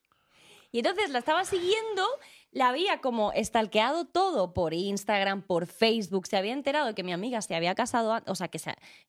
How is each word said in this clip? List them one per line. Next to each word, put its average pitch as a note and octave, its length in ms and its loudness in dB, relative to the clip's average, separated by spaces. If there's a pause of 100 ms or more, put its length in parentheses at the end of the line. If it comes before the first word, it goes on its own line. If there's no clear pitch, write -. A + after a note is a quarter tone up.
(720)
Y A#3 100 -2
entonces D#4+ 300 2
la B3 100 0
estaba E4+ 260 2
siguiendo, G4 600 0 (440)
la B3+ 180 2
había D#4+ 320 0
como A#3 340 0
stalkeado A3+ 680 2
todo D4 480 0
por E3 220 0
Instagram, G3 680 0
por E3+ 240 0
Facebook, G#3 600 0
se G#3 100 -2
había G3 160 0
enterado C#4+ 360 0
de F#3 60 -6
que F#3 100 -6
mi F3+ 100 -4
amiga A3 260 -4
se F3 140 -6
había E3+ 200 0
casado A3+ 380 0
an-, - 140 -4
o F#3+ 80 -2
sea, F3 140 -4
que D#3+ 100 -8
se, - 160 -8 (340)